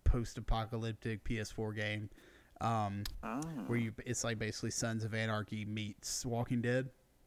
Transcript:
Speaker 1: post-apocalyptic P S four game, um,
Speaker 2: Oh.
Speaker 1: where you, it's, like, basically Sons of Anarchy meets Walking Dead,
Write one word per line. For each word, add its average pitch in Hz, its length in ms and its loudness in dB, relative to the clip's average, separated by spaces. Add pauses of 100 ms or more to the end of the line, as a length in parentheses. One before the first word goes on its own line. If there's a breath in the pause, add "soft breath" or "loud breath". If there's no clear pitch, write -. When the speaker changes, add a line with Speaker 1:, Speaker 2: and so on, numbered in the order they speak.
Speaker 1:
post-apocalyptic 113 1200 2
P 117 160 0
S 107 100 -4
four 110 240 -4
game, 104 380 -2 (500 soft breath)
um, 104 400 2 (220)
Speaker 2:
Oh. 117 180 -2 (240)
Speaker 1:
where 120 140 2
you, 113 140 0 (120)
it's, 123 180 -2
like, 117 140 0
basically 107 320 -2
Sons 113 340 0
of 110 120 -2
Anarchy 107 500 0
meets 107 600 -4
Walking 120 340 2
Dead, 127 300 2 (360)